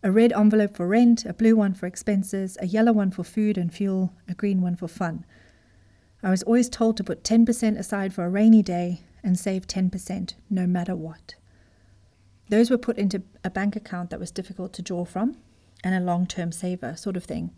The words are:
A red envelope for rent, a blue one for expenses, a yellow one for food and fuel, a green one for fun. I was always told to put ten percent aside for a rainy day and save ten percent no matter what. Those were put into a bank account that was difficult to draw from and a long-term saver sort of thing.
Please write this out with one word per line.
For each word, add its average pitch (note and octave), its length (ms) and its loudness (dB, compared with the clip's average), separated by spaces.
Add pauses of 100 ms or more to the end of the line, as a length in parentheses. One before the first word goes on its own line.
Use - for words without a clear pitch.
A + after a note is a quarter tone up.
A G3 120 0
red A3+ 200 6
envelope G#3 440 4
for F3 100 -4
rent, A#3 380 4
a F3 100 -8
blue A3+ 220 4
one G3+ 180 2
for F#3 120 -8
expenses, G3 720 -4
a F#3+ 80 -6
yellow A3 240 4
one G3+ 180 2
for F#3 140 -8
food G#3+ 340 -2
and E3+ 160 -4
fuel, F#3+ 380 -2 (160)
a F3+ 60 -6
green G3 260 0
one F3 160 -2
for F3+ 100 -10
fun. E3+ 380 -8 (960)
I F#3+ 80 -2
was F#3 140 0
always A#3+ 240 2
told A3+ 300 0
to F#3+ 60 -6
put - 200 -8
ten A3+ 200 6
percent A3+ 340 0
aside G3 360 -4
for F3 100 -4
a F3 60 -2
rainy G#3+ 320 8
day F3 400 -4 (220)
and F3+ 120 2
save F#3+ 300 -4
ten F#3 240 -2
percent F#3 460 -8 (120)
no F#3 200 -2
matter F3+ 260 -2
what. D#3+ 400 -12 (1120)
Those A3+ 220 4
were B3 80 2
put A#3+ 180 -4
into G3 280 -2 (180)
a F#3 80 -4
bank G3+ 240 -4
account F3+ 360 -10
that E3 100 -10
was E3+ 100 -10
difficult - 440 -10
to - 80 -12
draw F3 220 -6
from A3+ 320 -4 (460)
and F#3 140 -2
a F3+ 100 -2
long-term F3 460 -2
saver F3+ 420 -8
sort F#3+ 220 -8
of F3 80 -8
thing. E3 340 -8